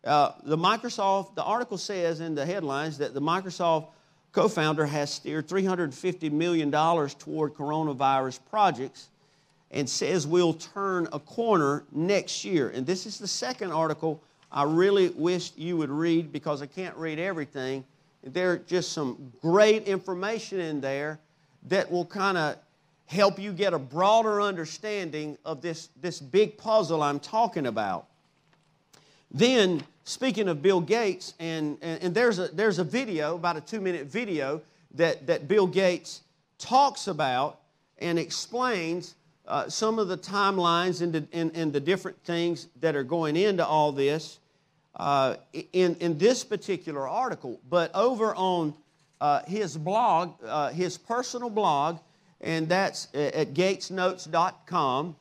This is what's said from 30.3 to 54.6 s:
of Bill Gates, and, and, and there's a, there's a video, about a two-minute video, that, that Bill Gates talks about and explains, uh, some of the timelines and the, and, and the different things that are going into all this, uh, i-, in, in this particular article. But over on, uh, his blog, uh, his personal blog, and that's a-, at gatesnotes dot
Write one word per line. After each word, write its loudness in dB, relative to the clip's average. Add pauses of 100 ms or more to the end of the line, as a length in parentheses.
of -2
Bill 4
Gates, 0
and, -4
and, -6
and -2
there's 4
a, -2
there's 0
a 0
video, -2
about -2
a -8
two-minute -6
video, -4 (340)
that, 2
that 0
Bill 4
Gates 0 (360)
talks 2
about 0 (400)
and 0
explains, -4 (320)
uh, -2
some 0
of 0
the -4
timelines 0
and -2
the, -2
and, -2
and -2
the 0
different -2
things -2 (140)
that 2
are 0
going 0
into 2
all 2
this, -2 (580)
uh, 2 (200)
i-, -8
in, 4
in 0
this 4
particular -6
article. -6
But 2
over 2
on, 0 (480)
uh, 2
his -4
blog, 2 (120)
uh, -2
his -2
personal -4
blog, 2 (400)
and -2
that's 0
a-, 0
at -2
gatesnotes 0
dot 0